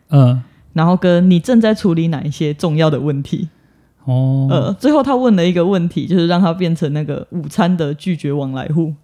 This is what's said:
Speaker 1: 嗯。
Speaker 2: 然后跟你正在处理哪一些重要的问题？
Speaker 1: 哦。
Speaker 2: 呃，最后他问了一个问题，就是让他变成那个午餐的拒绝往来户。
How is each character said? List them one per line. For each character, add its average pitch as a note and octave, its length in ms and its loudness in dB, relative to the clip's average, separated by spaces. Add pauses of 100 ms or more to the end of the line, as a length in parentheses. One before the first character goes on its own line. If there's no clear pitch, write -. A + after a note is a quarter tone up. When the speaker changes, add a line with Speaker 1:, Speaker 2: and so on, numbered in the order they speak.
Speaker 1:
嗯。 B2+ 340 4 (300)
Speaker 2:
然 D#3+ 140 0
后 F3+ 100 2
跟 F3+ 340 2
你 F3 80 4
正 A#3 220 2
在 A3 140 2
处 G#3 180 0
理 E3 160 0
哪 D#3 140 -6
一 D3 80 -6
些 D3 240 -4
重 D3+ 240 -2
要 D#3+ 100 2
的 C#3+ 100 0
问 C#3 240 -4
题？ D#3 280 -2 (560)
Speaker 1:
哦。 C3 440 0
Speaker 2:
呃， C#3 220 0
最 B3 180 0
后 D4 120 4
他 C4+ 120 -2
问 B3 220 2
了 E3+ 100 2
一 F#3 60 2
个 E3+ 140 0
问 F#3 200 0
题， D3+ 200 -4
就 F3 100 0
是 E3+ 100 2
让 F3 140 2
他 E3+ 140 2
变 F3 200 -2
成 D#3 200 -2
那 D3+ 100 -4
个 C#3+ 260 -8
午 E3 160 -8
餐 F3+ 300 0
的 D3+ 160 -4
拒 E3 240 -6
绝 D3 160 -6
往 C#3 200 -4
来 C3 160 -8
户。 D#3 360 -2